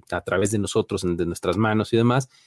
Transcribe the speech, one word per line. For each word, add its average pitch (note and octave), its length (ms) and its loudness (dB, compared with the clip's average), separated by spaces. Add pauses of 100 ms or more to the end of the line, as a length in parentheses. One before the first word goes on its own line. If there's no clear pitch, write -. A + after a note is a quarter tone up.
(120)
a F2 100 -4
través G2 300 0
de A2 80 0
nosotros, G2+ 440 -2
en, F2 140 0
de F2 80 -2
nuestras F2 320 -2
manos G#2+ 340 0
y A#2 60 2
demás. B2 320 2 (180)